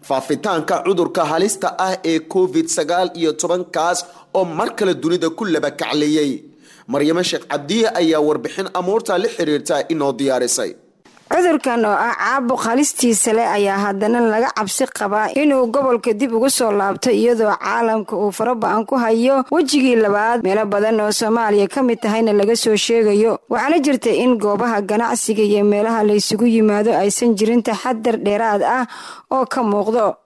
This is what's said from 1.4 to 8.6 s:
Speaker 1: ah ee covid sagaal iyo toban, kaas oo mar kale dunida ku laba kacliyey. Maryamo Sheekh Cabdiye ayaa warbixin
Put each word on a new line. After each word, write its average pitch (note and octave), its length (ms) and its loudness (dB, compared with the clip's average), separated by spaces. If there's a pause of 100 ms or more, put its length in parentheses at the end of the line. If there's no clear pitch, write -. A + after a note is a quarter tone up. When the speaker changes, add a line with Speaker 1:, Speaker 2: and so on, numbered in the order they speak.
Speaker 1:
ah F#3 180 -2 (100)
ee E3 160 0
covid E3 480 0
sagaal F3 460 0
iyo D#3+ 180 -2
toban, E3+ 320 -2
kaas E3+ 340 -2 (320)
oo F#3+ 140 0
mar E3+ 300 -4
kale F#3 200 0
dunida D#3+ 360 -2
ku F#3 140 -8
laba D3+ 260 -2
kacliyey. D3 640 0 (520)
Maryamo D3+ 380 0
Sheekh F3 260 -4
Cabdiye D3+ 460 -2
ayaa D#3+ 260 2
warbixin D3+ 520 -2